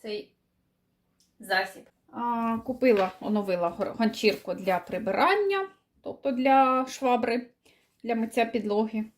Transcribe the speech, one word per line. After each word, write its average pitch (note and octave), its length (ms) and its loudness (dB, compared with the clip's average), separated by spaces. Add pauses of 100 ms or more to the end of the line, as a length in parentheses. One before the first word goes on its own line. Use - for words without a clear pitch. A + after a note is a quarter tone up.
цей - 300 -10 (1080)
засіб. F#3+ 420 -2 (300)
А, A#3 540 -2
купила, A3 540 4
оновила F#3+ 480 0
гор-, F#3 300 -4
ганчірку G#3 560 0
для F#3 240 0
прибирання, F#4+ 880 0 (340)
тобто - 300 -6
для C4 540 4
швабри, B3 600 0 (560)
для A#3 120 -4
миття A3+ 300 0
підлоги. G#3+ 600 -2 (140)